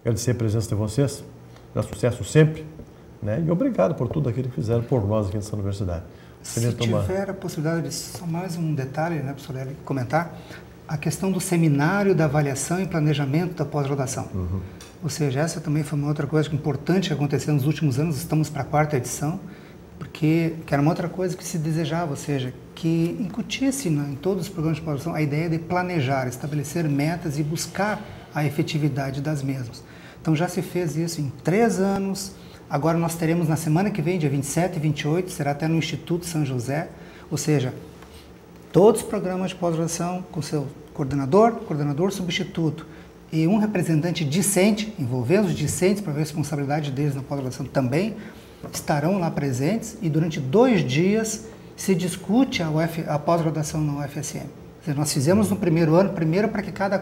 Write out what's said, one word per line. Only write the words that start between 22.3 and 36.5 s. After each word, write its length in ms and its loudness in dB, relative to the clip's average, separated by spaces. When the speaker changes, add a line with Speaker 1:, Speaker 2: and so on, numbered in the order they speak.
Speaker 2:
que 460 0
incutisse, 680 -2
né, 220 0
em 40 -6
todos 280 0
os 60 -6
programas 280 -2
de 60 -10
pós-graduação 300 -4
a 80 0
ideia 280 0
de 100 0
planejar, 680 0
estabelecer 580 -4
metas 520 0
e 60 0
buscar 580 -2
a 120 0
efetividade 760 0
das 220 -2
mesmas. 400 -6
Então 140 4
já 120 2
se 140 -2
fez 340 -2
isso 260 -2
em 100 -2
três 360 4
anos, 540 0
agora 280 2
nós 180 0
teremos 320 2
na 80 2
semana 360 2
que 100 -2
vem, 160 0
dia 120 2
vinte 140 0
e 40 -6
sete 300 0
e 20 -2
vinte 220 0
e 60 -2
oito, 240 0
será 200 -2
até 160 -2
no 100 2
Instituto 480 -2
São 200 -2
José, 440 -4